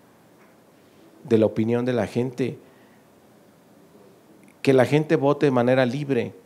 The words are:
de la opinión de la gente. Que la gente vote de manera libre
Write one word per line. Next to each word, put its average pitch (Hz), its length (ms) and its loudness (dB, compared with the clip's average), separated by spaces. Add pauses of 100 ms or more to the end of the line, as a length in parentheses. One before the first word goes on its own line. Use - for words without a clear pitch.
(1200)
de 113 140 2
la 110 80 4
opinión 117 400 -2
de 127 80 -2
la 110 120 -2
gente. 127 540 -6 (2000)
Que 135 120 2
la 131 120 4
gente 151 300 0
vote 143 320 0
de 139 40 0
manera 127 340 2
libre 131 500 -4 (100)